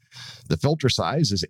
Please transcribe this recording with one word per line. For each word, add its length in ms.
The 100
filter 300
size 440
is 180